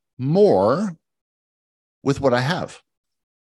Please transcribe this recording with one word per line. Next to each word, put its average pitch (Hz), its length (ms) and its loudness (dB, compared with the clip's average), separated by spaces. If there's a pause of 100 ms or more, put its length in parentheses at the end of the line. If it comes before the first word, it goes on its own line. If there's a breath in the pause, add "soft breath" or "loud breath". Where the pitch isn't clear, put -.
(200)
more 156 760 2 (1080)
with 139 180 -2
what 135 120 2
I 123 80 0
have? 139 400 -6 (640)